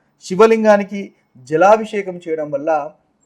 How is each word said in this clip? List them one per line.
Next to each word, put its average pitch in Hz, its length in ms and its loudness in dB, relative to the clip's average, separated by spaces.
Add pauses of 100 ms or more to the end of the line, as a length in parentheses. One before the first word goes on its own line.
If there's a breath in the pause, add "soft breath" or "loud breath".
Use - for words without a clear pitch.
(220)
శివలింగానికి 202 920 0 (240)
జలాభిషేకం 185 920 0
చేయడం 156 240 -8
వల్ల 151 400 -4 (340)